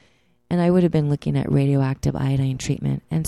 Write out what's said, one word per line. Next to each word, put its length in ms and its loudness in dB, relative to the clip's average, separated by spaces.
And 100 0
I 100 4
would 140 4
have 80 2
been 180 2
looking 280 -2
at 140 -2
radioactive 640 0
iodine 420 -2
treatment. 520 -4
And 180 -4